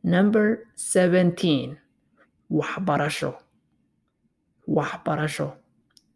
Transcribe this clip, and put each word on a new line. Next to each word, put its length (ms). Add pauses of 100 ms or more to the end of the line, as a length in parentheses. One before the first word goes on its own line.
Number 720
seventeen, 1040 (720)
waxbarasho. 840 (1300)
Waxbarasho 840 (600)